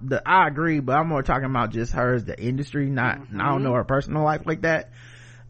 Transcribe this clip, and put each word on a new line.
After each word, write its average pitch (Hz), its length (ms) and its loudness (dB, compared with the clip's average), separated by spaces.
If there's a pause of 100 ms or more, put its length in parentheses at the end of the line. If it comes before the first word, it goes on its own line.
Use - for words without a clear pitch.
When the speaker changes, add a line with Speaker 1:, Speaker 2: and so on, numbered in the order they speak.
Speaker 1:
the, 135 180 0
I 165 220 6
agree, 151 320 0
but 127 160 0
I'm 160 140 2
more 139 140 0
talking 131 260 0
about 120 220 0
just 113 220 -2
her 123 200 2
as 110 120 0
the - 140 -8
industry, 135 500 -2
not, 123 320 -2
Speaker 2:
Mm-hmm. 104 200 -8
Speaker 1:
I 135 80 0
don't 139 140 0
know 143 100 2
her 117 100 2
personal 143 400 0
life 151 220 0
like 160 160 -2
that. 165 300 0 (580)